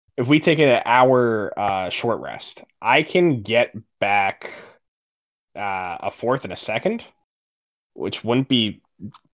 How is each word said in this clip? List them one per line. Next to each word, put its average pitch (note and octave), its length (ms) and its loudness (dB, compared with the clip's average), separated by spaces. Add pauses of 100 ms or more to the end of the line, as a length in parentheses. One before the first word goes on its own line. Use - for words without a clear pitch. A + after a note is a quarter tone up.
(160)
if B2 100 -2
we D3+ 140 6
take D#3 180 2
an C#3 280 4
hour, A#2+ 760 2
uh, F#2+ 300 -2
short G#2+ 320 -4
rest, - 400 -14 (200)
I C3+ 220 4
can D#3 380 2
get A2+ 340 0 (240)
back, G2+ 500 -2 (1080)
uh, F#2 420 -6
a G2 120 -6
fourth B2+ 340 -2
and F2+ 80 -12
a - 20 -10
second, D#3 480 -4 (880)
which - 300 -8
wouldn't A#2+ 240 0
be A2 340 0 (520)